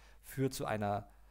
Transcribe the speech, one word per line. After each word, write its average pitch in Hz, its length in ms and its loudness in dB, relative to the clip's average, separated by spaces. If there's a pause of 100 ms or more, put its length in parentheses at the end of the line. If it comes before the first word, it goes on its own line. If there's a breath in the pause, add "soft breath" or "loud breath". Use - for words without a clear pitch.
(240 soft breath)
führt 135 300 0
zu - 120 -4
einer 104 420 0 (240 soft breath)